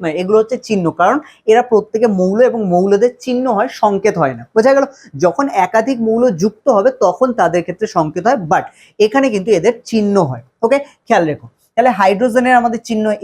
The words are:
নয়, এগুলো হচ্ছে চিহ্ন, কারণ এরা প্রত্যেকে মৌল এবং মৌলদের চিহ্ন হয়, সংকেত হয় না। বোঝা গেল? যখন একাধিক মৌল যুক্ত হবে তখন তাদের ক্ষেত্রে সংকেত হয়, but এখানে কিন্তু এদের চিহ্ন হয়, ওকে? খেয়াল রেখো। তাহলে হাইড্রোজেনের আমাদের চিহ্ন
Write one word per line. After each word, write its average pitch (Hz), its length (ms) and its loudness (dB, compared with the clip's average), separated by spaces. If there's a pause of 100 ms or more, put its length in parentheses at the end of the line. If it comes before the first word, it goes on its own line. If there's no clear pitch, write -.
নয়, 156 180 -4
এগুলো 190 200 0
হচ্ছে 226 160 -4 (100)
চিহ্ন, 190 200 -2 (140)
কারণ 214 160 2 (340)
এরা 233 200 4
প্রত্যেকে 220 380 0 (120)
মৌল 190 180 0 (120)
এবং 220 100 -6 (120)
মৌলদের 196 400 2 (120)
চিহ্ন 254 220 -2 (100)
হয়, 240 140 -2 (120)
সংকেত 202 400 0
হয় 131 160 0
না। 117 40 -16 (120)
বোঝা 220 220 4
গেল? 269 80 2 (400)
যখন 277 200 0 (200)
একাধিক 226 340 -2 (100)
মৌল 226 140 0 (200)
যুক্ত 214 240 -4 (100)
হবে 214 140 2 (140)
তখন 190 240 0 (120)
তাদের 175 260 0
ক্ষেত্রে 185 200 -6 (100)
সংকেত 165 320 -2
হয়, 262 120 0 (100)
but 160 140 0 (400)
এখানে 269 300 0
কিন্তু 190 240 -4
এদের 233 160 0 (160)
চিহ্ন 208 240 0 (160)
হয়, 123 120 -10 (220)
ওকে? 262 140 2 (280)
খেয়াল 196 240 2
রেখো। 135 160 -10 (280)
তাহলে 247 240 4
হাইড্রোজেনের 226 600 2
আমাদের 233 280 -4
চিহ্ন 214 180 -2 (180)